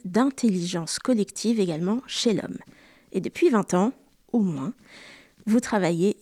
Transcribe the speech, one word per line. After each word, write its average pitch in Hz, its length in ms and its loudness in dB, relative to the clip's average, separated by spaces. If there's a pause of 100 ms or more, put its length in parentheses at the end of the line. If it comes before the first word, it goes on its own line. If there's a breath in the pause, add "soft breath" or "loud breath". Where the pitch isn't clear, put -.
d'intelligence 185 920 0
collective 220 600 0
également 180 480 -2
chez - 260 0
l'homme. - 240 -4 (540 soft breath)
Et 190 80 -4
depuis 330 300 0
vingt 214 240 2
ans, 196 200 2 (380)
au 240 80 2
moins, 165 340 -2 (720 loud breath)
vous 220 160 4
travaillez 180 600 0